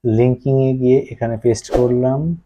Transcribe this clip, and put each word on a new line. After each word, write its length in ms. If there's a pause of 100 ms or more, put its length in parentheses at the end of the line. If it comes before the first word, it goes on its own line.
লিঙ্কিংয়ে 720
গিয়ে 320
এখানে 280
পেস্ট 380
করলাম। 680